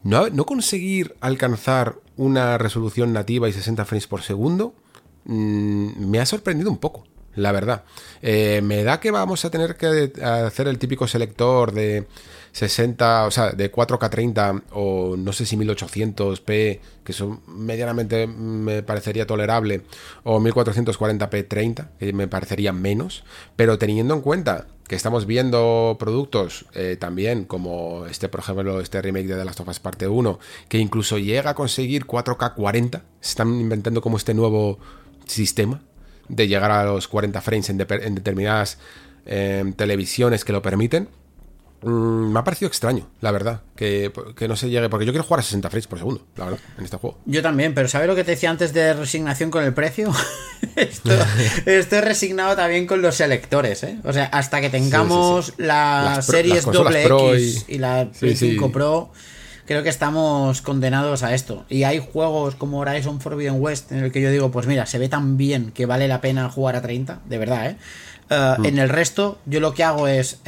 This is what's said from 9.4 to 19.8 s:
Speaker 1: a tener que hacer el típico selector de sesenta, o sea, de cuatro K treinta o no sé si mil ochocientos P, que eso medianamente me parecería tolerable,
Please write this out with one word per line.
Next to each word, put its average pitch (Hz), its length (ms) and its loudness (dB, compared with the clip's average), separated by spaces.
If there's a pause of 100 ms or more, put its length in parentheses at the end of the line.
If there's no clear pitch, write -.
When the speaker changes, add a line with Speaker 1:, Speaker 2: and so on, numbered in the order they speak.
Speaker 1:
a 165 60 -4
tener 165 260 -2
que 156 360 2 (100)
hacer 117 460 0
el 127 100 -2
típico 131 300 -2
selector 120 640 2
de 104 340 0 (460)
sesenta, 117 720 2
o 101 60 0
sea, 110 180 2
de 98 200 -2
cuatro 120 280 0
K 113 100 0
treinta 107 640 0
o 95 480 -2
no 98 140 -4
sé 117 120 -4
si 110 120 -2
mil 107 120 0
ochocientos 101 720 -4
P, 107 400 0 (240)
que 92 80 -10
eso 101 360 -8
medianamente 113 800 -4
me 110 560 -4
parecería 107 420 -4
tolerable, 107 560 0 (400)